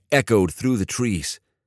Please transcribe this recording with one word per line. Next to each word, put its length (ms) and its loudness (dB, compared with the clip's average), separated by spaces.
echoed 420 2
through 260 -2
the 80 -2
trees. 520 -4